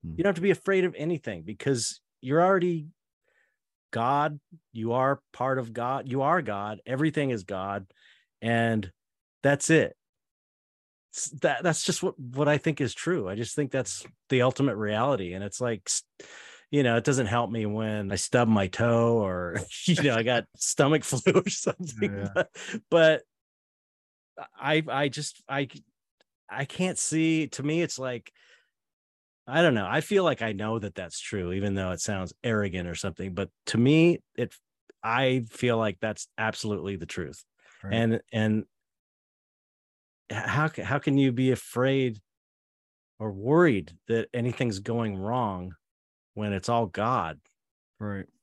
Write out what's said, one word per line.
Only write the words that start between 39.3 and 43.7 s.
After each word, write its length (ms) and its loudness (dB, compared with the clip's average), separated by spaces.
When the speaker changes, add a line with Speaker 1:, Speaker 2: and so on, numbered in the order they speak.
Speaker 2:
h-, 80 -6
how 300 0
ca-, 160 -6
how 160 -2
can 180 2
you 140 4
be 200 2
afraid 680 0
or 120 -6
worried 600 4